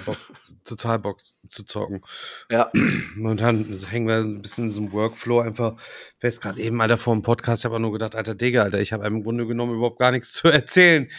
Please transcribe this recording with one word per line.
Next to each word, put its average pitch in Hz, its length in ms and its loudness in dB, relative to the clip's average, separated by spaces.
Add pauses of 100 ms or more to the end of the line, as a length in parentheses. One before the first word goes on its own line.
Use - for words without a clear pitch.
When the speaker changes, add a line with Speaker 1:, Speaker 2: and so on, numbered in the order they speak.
Speaker 1:
Bock, 107 120 -4 (480)
total 117 340 -4
Bock 101 200 -6 (280)
zu - 180 -12
zocken. 104 380 -6 (480)
Speaker 2:
Ja. 117 240 2
Speaker 1:
<clears throat> - 400 0
Momentan 107 640 0 (100)
hängen 113 200 -2
wir 113 80 2
ein 107 260 -4
bisschen - 220 -4
in 110 60 -2
diesem 104 200 -4
Workflow 113 480 0
einfach 113 380 -2 (420)
fest. - 240 -2
Gerade 120 180 -8
eben, 113 200 -2
Alter, 113 160 4
vor 117 180 2
dem 107 80 2
Podcast, 117 400 2
ich - 40 -4
hab 113 60 -4
auch 117 60 -2
nur 113 140 0
gedacht, 107 240 -6
„Alter, 110 180 -6
Digga, 120 300 2
Alter, 101 160 0
ich 104 120 -2
hab 104 120 -4
im 107 180 -2
Grunde 117 240 -4
genommen 117 300 -2
überhaupt 117 240 -2
gar 127 100 6
nichts 123 220 -2
zu - 160 4
erzählen.“ 160 600 6 (100)